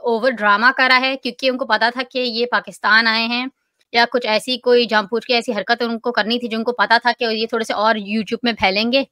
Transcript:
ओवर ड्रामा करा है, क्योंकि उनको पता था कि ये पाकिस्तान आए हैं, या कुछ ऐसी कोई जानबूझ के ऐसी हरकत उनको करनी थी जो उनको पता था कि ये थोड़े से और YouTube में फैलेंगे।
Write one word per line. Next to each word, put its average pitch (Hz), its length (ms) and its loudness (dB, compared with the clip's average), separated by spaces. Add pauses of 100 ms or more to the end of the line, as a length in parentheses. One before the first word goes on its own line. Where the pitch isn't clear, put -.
ओवर 233 280 0
ड्रामा 214 420 2
करा 262 240 4
है, 262 200 0
क्योंकि 254 340 -2
उनको 247 140 -4
पता 220 260 2
था 254 120 -6
कि 254 160 -8
ये 240 280 -2
पाकिस्तान 214 600 0
आए 226 200 2
हैं, 247 240 -4 (440)
या 233 100 6
कुछ 240 200 0
ऐसी 220 320 -2
कोई 240 300 2
जानबूझ 214 380 -2
के 247 100 0
ऐसी 233 180 -2
हरकत 214 300 -2
उनको 233 280 -4
करनी 233 280 -2
थी 240 100 -6
जो 220 100 -6
उनको 226 140 -2
पता 226 260 2
था 233 140 2
कि 240 120 -6
ये 220 220 -2
थोड़े 220 180 -4
से - 100 -4
और 220 240 0
YouTube 214 460 -6
में 233 100 0
फैलेंगे। 220 580 0